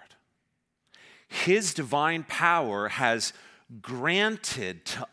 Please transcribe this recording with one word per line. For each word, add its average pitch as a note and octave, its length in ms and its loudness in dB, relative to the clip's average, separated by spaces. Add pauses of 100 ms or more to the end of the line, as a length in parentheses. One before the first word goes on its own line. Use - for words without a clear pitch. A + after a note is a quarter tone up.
(1300)
His F#3 460 2
divine D3+ 500 0
power C#3 680 2
has A#2 440 0 (480)
granted C3+ 1040 -2
to - 280 -8